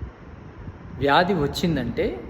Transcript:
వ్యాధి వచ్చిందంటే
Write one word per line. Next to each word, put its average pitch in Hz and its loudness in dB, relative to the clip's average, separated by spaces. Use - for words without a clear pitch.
వ్యాధి 156 6
వచ్చిందంటే 143 0